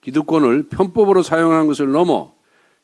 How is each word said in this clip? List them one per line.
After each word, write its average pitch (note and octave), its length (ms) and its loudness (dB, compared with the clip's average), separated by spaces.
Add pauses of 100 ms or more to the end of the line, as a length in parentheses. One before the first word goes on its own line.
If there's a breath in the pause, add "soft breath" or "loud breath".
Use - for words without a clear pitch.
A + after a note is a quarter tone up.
기득권을 D3 680 -2
편법으로 G3 540 0
사용하는 E3 440 0
것을 C#3+ 240 -2
넘어 D3 440 -2 (500)